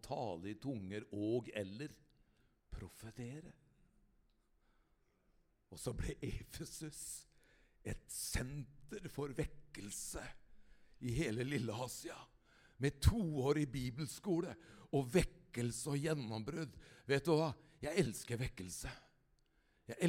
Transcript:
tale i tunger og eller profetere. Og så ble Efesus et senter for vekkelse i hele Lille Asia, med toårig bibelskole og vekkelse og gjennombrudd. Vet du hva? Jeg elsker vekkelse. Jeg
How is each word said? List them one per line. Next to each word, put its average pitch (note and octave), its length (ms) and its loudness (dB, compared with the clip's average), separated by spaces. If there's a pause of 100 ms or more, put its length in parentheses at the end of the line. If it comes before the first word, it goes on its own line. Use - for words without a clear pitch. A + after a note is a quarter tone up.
tale G#2 500 -2
i G#2+ 60 -12
tunger G#2 520 -4
og A2 440 2
eller G#2+ 360 -4 (800)
profetere. A#2+ 800 -8 (2250)
Og F2 80 -10
så B2+ 160 -2
ble - 280 -2
Efesus - 760 -6 (840)
et G#2 280 -4
senter - 1000 -4
for C#3 240 -4
vekkelse - 880 -4 (800)
i B2 140 2
hele B2 280 2
Lille C3 300 2 (100)
Asia, - 320 -6 (640)
med C3+ 220 2
toårig D3+ 680 6
bibelskole C3+ 840 0 (380)
og C#3 200 4
vekkelse C3 800 2
og C#3+ 80 2
gjennombrudd. C#3+ 720 0 (360)
Vet C#3 200 6
du E3 80 10
hva? D#3 140 6 (320)
Jeg D#3+ 220 6
elsker A#2 360 -2
vekkelse. F#2 520 -4 (1000)
Jeg - 80 -8 (100)